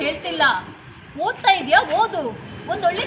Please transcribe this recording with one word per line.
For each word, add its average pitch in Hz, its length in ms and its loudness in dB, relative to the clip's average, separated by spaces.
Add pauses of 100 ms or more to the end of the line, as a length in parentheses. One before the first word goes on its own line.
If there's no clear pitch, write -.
ಹೇಳ್ತಿಲ್ಲ. 320 380 -2 (840)
ಓದ್ತಾ 480 240 2 (100)
ಇದ್ಯಾ, 294 180 4 (200)
ಓದು, 381 240 0 (500)
ಒಂದೊಳ್ಳೆ 370 340 0